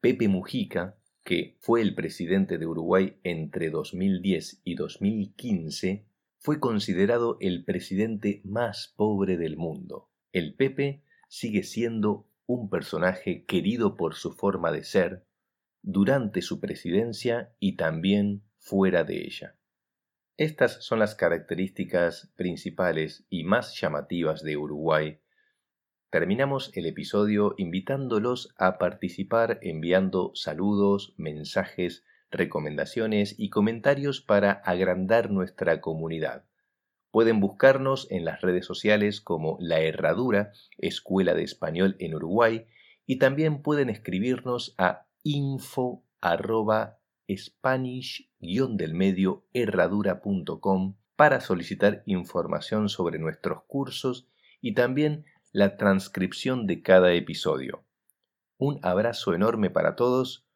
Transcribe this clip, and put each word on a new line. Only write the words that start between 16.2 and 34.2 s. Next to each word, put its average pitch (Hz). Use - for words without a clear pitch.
su -
presidencia 113
y 95
también 98
fuera 95
de 82
ella. -
Estas 151
son 113
las 104
características 87
principales 82
y 87
más 107
llamativas 78
de 76
Uruguay. 76
Terminamos 120
el 82
episodio 104
invitándolos 117
a 92
participar 98
enviando 90
saludos, 101
mensajes, 85
recomendaciones 87
y 101
comentarios 135